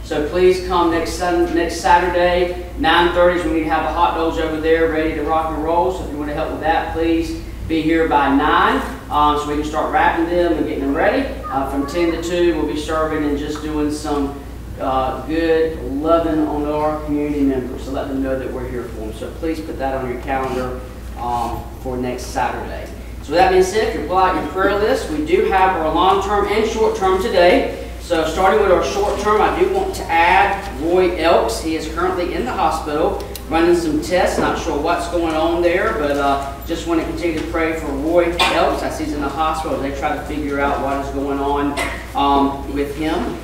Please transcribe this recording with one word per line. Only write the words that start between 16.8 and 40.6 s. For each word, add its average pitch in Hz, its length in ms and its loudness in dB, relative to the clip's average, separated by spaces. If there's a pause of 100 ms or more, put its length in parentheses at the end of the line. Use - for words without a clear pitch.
community 147 380 -2
members. 127 420 0
So - 80 -10
let 135 160 -6
them 135 160 -2
know 131 160 -2
that - 140 -6
we're 123 160 -6
here 123 140 -6
for - 180 -10
them. 107 120 -8
So 117 160 -10 (120)
please 160 180 -4
put - 180 -10
that 135 180 -2
on 127 140 -4
your 120 120 -6
calendar, 127 580 -4 (400)
um, 120 420 -4 (220)
for 127 140 -4
next 123 300 -4
Saturday. - 600 -4 (360)
So 139 80 -8
with 165 80 4
that 185 120 6
being 185 120 6
said, 220 260 2
if - 120 -4
you - 60 -4
pull 180 100 0
out 185 240 4
your 151 120 -4
prayer 196 260 2
list, 233 320 2
we 151 140 -2
do 208 240 4
have 190 260 4
our 156 180 0
long-term 392 540 4
and - 220 2
short-term 190 520 2
today. 180 640 4 (160)
So 160 260 0
starting 190 360 2
with 190 100 4
our 170 140 4
short-term, 392 560 0
I - 180 2
do 381 140 4
want - 220 -2
to - 80 -8
add 185 640 4 (160)
Roy 175 360 2
Elks. 160 420 2
He 160 160 -2
is 151 180 -6
currently 180 400 -2
in 220 120 -4
the 254 80 -4
hospital 165 680 -2 (280)
running 170 260 4
some 156 260 0
tests. 185 380 0
Not - 180 0
sure 147 220 -2
what's 170 300 -2
going 165 260 0
on 170 260 2
there, 175 380 2
but, 143 120 0
uh, 139 420 0 (120)
just 165 220 -6
want 165 140 2
to 143 60 -4
continue 165 320 -2
to 156 80 -4
pray 160 260 -2
for 156 140 -6
Roy 165 460 2 (200)
Elks 180 300 0
as 135 140 -4
he's 151 160 -4
in 147 80 -4
the 139 60 -2
hospital. 156 520 -2
They 135 120 -4
try 147 240 -4
to - 60 -6
figure 143 400 -4